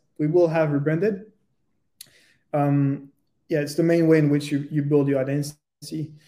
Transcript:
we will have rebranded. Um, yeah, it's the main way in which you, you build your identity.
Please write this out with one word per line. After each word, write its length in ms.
we 80
will 200
have 240
rebranded. 540
Um, 560
yeah, 120
it's 120
the 100
main 240
way 120
in 100
which 220
you, 180
you 140
build 240
your 120
identity. 960